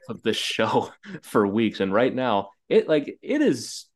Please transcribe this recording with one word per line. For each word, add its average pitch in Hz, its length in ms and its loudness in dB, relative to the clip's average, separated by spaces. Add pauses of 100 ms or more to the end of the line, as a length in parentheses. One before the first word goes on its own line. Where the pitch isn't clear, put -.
of - 140 -12
this 113 140 0
<laughs> - 20 -4
show - 540 -2 (300)
for 107 240 2
weeks. 104 340 0
And 95 120 -2
right 117 220 2
now, 117 360 -2 (180)
it, 214 200 2
like, 151 340 0
it 285 200 -2
is 135 540 -2